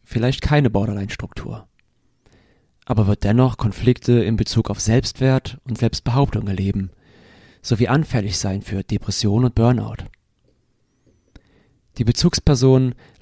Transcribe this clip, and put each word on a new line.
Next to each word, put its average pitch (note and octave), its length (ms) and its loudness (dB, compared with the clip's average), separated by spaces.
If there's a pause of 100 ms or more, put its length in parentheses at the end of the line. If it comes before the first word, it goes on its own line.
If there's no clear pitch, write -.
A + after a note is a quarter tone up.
vielleicht B2 380 -2
keine D3 280 2
Borderline-Struktur, G#2 960 -6 (1200)
aber A2 220 2
wird G2+ 160 0
dennoch A#2+ 340 2
Konflikte A#2 640 0
in G#2+ 140 0
Bezug G#2+ 340 -2
auf G2+ 100 -6
Selbstwert C3 840 0
und A#2 160 -8
Selbstbehauptung A#2+ 680 -2
erleben, F#2+ 440 -4 (720)
sowie A#2+ 240 0
anfällig A2+ 500 0
sein G2 240 -4
für G2 220 -6
Depression G#2 600 0
und B2 100 0
Burnout. A2+ 500 0 (1900)
Die A#2+ 60 0
Bezugsperson C3 880 4 (280)